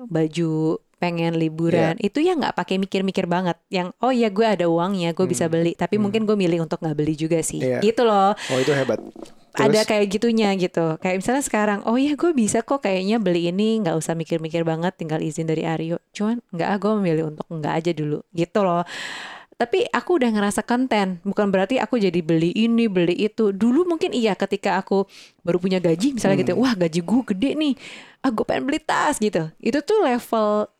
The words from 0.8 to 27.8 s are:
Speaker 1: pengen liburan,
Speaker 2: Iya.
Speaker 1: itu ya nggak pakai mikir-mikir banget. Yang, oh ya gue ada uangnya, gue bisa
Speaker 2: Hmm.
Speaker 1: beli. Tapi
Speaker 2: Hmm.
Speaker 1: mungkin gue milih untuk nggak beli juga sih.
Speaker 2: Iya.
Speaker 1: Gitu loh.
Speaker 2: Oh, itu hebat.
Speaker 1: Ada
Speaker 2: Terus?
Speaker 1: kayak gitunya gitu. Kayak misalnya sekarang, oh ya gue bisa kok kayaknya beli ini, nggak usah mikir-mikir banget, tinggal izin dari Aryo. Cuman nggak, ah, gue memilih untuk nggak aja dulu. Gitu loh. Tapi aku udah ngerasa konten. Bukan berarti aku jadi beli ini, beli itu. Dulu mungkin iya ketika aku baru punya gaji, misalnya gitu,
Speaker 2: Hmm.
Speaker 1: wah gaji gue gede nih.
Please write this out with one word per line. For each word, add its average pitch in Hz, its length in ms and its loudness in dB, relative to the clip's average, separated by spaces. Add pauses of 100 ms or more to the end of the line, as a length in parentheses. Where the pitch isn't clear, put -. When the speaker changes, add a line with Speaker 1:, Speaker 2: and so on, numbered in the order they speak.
Speaker 1:
pengen 170 400 -2
liburan, 165 580 2
Speaker 2:
Iya. 202 140 -2
Speaker 1:
itu - 120 -2
ya 359 120 4
nggak 311 220 -2
pakai 190 240 -2
mikir-mikir 190 480 -2
banget. 175 420 -2
Yang, 180 300 -4
oh 240 100 0
ya 233 200 2
gue 208 200 2
ada 180 160 0
uangnya, 170 480 0
gue 185 140 0
bisa 175 180 0
Speaker 2:
Hmm. 165 80 0
Speaker 1:
beli. 165 220 2
Tapi - 200 -2
Speaker 2:
Hmm. 208 140 2
Speaker 1:
mungkin 220 160 0
gue 208 100 2
milih 175 280 2
untuk 160 180 -4
nggak 156 140 -2
beli 151 180 0
juga 160 300 0
sih. 156 180 -4
Speaker 2:
Iya. 127 240 0
Speaker 1:
Gitu 226 160 2
loh. 208 320 4
Speaker 2:
Oh, - 240 -4
itu 131 160 2
hebat. 127 240 0 (560)
Speaker 1:
Ada - 240 2
Speaker 2:
Terus? 214 80 4
Speaker 1:
kayak 208 240 2
gitunya 220 460 2
gitu. 170 420 0
Kayak 185 220 -2
misalnya 254 260 -2
sekarang, 208 400 0
oh 226 100 0
ya 277 200 2
gue 339 180 0
bisa 226 300 2
kok 277 180 -2
kayaknya 196 380 0
beli 175 340 0
ini, 220 320 0
nggak 160 100 0
usah 165 200 -2
mikir-mikir 165 500 -2
banget, 165 320 -2
tinggal 156 240 -4
izin 160 240 -4
dari 160 180 0
Aryo. 165 460 -4
Cuman 226 400 -2
nggak, 165 180 -4
ah, 202 120 0
gue 202 180 0
memilih 160 320 0
untuk 156 220 -12
nggak 156 260 -4
aja 165 160 -2
dulu. 151 380 -4
Gitu - 280 -2
loh. 175 220 2 (720)
Tapi 370 340 0
aku 349 300 0
udah 247 140 2
ngerasa 208 320 0
konten. 214 580 0
Bukan 202 280 0
berarti 190 280 2
aku 233 200 0
jadi 190 220 2
beli 165 320 2
ini, 233 380 2
beli 180 320 2
itu. 208 320 0
Dulu 240 320 2
mungkin 349 260 0
iya 220 220 0
ketika 196 440 -2
aku 196 280 0 (360)
baru 175 180 0
punya 185 200 0
gaji, 180 380 0
misalnya 196 240 2
gitu, 180 160 0
Speaker 2:
Hmm. 214 60 2
Speaker 1:
wah 262 120 2
gaji 175 260 0
gue 185 260 2
gede 214 260 -2
nih. 285 220 0 (460)